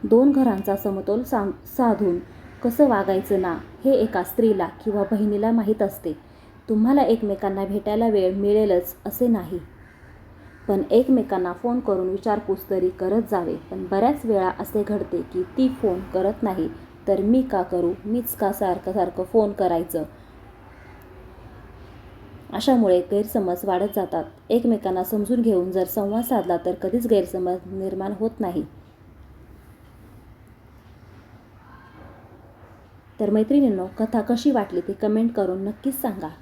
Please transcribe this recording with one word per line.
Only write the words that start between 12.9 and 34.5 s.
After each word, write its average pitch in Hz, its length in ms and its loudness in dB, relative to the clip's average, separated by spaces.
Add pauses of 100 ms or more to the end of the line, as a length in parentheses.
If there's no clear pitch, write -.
जावे. 175 240 -2
पण 190 360 -10
बऱ्याच 233 340 2
वेळा 190 340 2
असे 208 240 -4
घडते 185 380 -4
की 185 220 -6
ती 262 240 0
फोन 196 320 -2
करत 190 440 -2
नाही, 185 260 -2 (380)
तर 190 140 2
"मी 233 200 4
का 208 200 -2
करू, 180 320 -2 (120)
मीच 233 300 -4
का 196 160 0
सारखं 185 420 -2
सारखं 180 300 -2
फोन 208 280 2
करायचं?" 180 520 -2 (2500)
अशामुळे 208 480 4 (100)
गैरसमज 202 520 0
वाढत 196 320 -2
जातात. 175 280 -2 (260)
एकमेकांना 214 540 0
समजून 220 380 -2
घेऊन 190 300 2
जर 185 120 0
संवाद 202 400 -2
साधला, 208 340 0
तर 180 160 -2
कधीच 233 340 -2
गैरसमज 185 580 0
निर्माण 190 540 -6
होत 220 200 -2
नाही. 180 260 -4 (4000)
तर 208 100 0
मैत्रिणींनो, 214 580 2 (120)
कथा 220 220 0
कशी 240 300 0